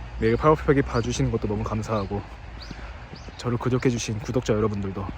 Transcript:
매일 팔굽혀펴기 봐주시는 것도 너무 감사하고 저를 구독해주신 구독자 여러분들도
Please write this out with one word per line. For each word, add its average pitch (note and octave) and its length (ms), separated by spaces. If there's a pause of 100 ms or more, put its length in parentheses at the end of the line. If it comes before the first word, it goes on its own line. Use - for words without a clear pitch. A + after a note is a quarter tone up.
(200)
매일 A2+ 160
팔굽혀펴기 D3+ 460
봐주시는 B2 500
것도 A2+ 160
너무 G#2+ 160
감사하고 G#2 580 (1120)
저를 A#2+ 220
구독해주신 A#2 640
구독자 B2 340
여러분들도 G2+ 500 (140)